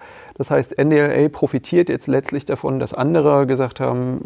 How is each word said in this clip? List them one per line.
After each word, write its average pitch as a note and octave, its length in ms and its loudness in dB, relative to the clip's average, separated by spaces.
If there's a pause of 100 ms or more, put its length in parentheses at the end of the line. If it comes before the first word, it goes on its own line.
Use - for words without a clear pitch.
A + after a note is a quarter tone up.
(360)
Das - 160 -4
heißt, C#3 260 0
N D3 140 2
D D3 80 4
L D3 260 2
A D#3 40 2
profitiert D3+ 600 0
jetzt B2 180 -4
letztlich C#3 380 -2
davon, C3+ 340 -4
dass B2+ 140 -6
andere C#3+ 540 2
gesagt B2+ 320 -2
haben, B2+ 460 -2